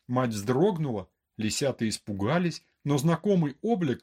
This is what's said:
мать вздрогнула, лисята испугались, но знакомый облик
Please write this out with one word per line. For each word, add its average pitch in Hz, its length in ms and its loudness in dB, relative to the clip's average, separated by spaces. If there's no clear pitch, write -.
мать 127 220 0
вздрогнула, 127 800 0
лисята 113 520 -2
испугались, 117 760 -2
но 143 140 2
знакомый 160 640 2
облик 180 400 0